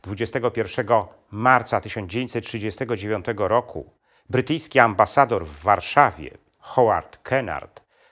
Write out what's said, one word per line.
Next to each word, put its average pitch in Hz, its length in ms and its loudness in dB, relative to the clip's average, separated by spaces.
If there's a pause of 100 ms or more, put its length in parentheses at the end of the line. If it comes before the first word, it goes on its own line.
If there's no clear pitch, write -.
dwudziestego 113 480 -4
pierwszego 110 580 0 (220)
marca 117 500 2
tysiąc 101 300 -10
dziewięćset 117 340 -6
trzydziestego 110 520 -6
dziewiątego 101 520 -4
roku 110 460 -2 (360)
brytyjski 131 480 0
ambasador 110 680 4
w 78 160 -16
Warszawie, 101 680 2 (280)
Howard 107 640 0
Kennard, 113 600 -6 (300)